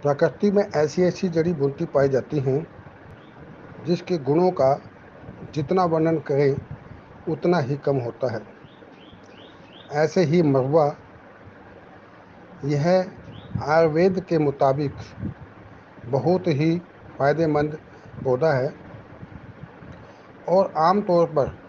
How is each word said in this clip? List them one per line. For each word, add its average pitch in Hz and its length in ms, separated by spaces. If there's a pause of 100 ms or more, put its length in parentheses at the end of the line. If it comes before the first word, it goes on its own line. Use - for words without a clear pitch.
प्रकृति 147 480
में 202 140
ऐसी-ऐसी 175 640
जड़ी 165 240
बूटी 139 320
पाई 139 240
जाती 135 300
हैं, 135 280 (1200)
जिसके 175 320
गुणों 151 320
का 139 220 (800)
जितना 180 300
वर्णन 160 360
करें, 139 360 (720)
उतना 175 300
ही 139 180
कम 143 200
होता 120 360
है। 113 80 (1500)
ऐसे 156 300
ही 165 180
महुआ, 143 440 (1800)
यह 143 220 (760)
आयुर्वेद 165 600
के 165 140
मुताबिक 143 540 (1120)
बहुत 160 420
ही 160 300 (400)
फायदेमंद 151 600 (460)
पौधा 135 280
है 135 220 (1700)
और 185 280
आमतौर 175 520
पर 147 280 (120)